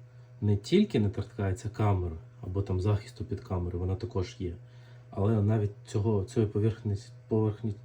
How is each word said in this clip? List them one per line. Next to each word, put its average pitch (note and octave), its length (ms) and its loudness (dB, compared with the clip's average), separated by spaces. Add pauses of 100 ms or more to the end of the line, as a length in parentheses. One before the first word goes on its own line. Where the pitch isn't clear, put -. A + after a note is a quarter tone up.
(400)
не G#2 160 4
тільки F3+ 440 4
не G#2 80 4
торкається G2+ 600 -4
камери, F#2 480 0 (240)
або F#2+ 220 -4
там F#2 180 -2
захисту G#2 440 0
під G2+ 160 -6
камери, F2 380 -4
вона F#2 160 0
також - 440 -4
є, F2 160 -4 (600)
але G#2 280 2
навіть G#2 280 2 (160)
цього, G#2 380 0
цієї A2 280 0
поверхні, G#2 440 0 (320)
поверхні G#2+ 460 0 (100)